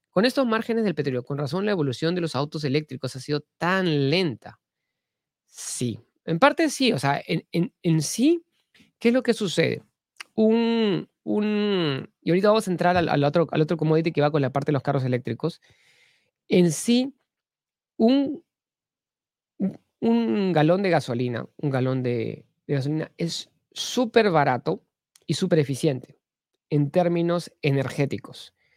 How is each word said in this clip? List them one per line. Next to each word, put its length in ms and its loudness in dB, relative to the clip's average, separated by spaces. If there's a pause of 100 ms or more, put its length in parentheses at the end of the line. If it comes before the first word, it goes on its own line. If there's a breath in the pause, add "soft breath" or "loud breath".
(100)
con 140 2
estos 220 0
márgenes 380 -2
del 100 0
petróleo, 300 -4
con 140 -8
razón 260 -4
la 80 0
evolución 420 -2
de 60 -2
los 140 -4
autos 300 -4
eléctricos 520 -4
ha 40 -14
sido 200 -4 (160)
tan 540 0
lenta." 500 -2 (840)
Sí, 520 -8 (280)
en 120 -2
parte 300 4
sí, 240 2
o 60 -4
sea, 280 -2
en, 260 -4
en, 200 0 (100)
en 200 2
sí, 420 0 (540 soft breath)
¿qué 100 0
es 60 4
lo 80 2
que 100 2
sucede? 500 -2 (520)
Un, 760 2 (140)
un... 880 -2 (100)
y 100 -2
ahorita 180 4
vamos 200 2
a 20 -2
entrar 260 2
al, 120 2
al 160 2
otro, 260 2
al 120 2
otro 160 -2
commodity 340 0
que 80 -2
va 100 2
con 120 0
la 80 0
parte 220 -2
de 20 2
los 80 -2
carros 220 -2
eléctricos. 580 -4 (840 soft breath)
En 240 6
sí, 420 0 (840)
un, 480 2 (1600)
un 520 0
galón 300 4
de 80 0
gasolina, 560 -2 (100)
un 140 -4
galón 320 -2
de, 420 -4 (220)
de 80 -4
gasolina 420 -4
es 340 -6 (220)
súper 580 2
barato 520 0 (440)
y 80 -2
súper 240 0
eficiente 640 -2 (500)
en 200 2
términos 680 0
energéticos. 920 -4 (220)